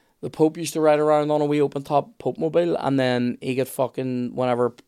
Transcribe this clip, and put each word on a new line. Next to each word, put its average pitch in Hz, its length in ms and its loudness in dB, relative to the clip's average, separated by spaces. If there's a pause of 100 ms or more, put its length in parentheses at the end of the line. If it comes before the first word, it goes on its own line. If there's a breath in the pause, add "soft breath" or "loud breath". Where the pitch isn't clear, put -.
(220)
the - 80 -8
Pope 156 280 2
used 160 160 -6
to 165 80 -2
ride 151 180 4
around 151 320 2
on 151 100 2
a 147 40 2
wee 147 160 2
open 139 220 0
top 143 340 -2
Pope 127 200 -4
mobile, 165 400 0
and 135 200 0
then 123 440 0
he 131 140 -4
got 127 120 -2
fucking, 127 680 -4
whenever, 123 380 0 (140)